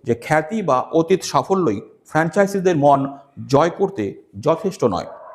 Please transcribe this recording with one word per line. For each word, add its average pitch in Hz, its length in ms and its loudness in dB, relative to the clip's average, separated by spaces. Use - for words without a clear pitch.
যে 117 100 0
খ্যাতি 156 380 0
বা 135 160 2
অতীত 170 280 2
সাফল্যই 143 480 0
ফ্র্যাঞ্চাইজিদের 185 720 0
মন 139 240 4
জয় 147 320 4
করতে 190 260 -2
যথেষ্ট 160 440 -2
নয়। 90 240 0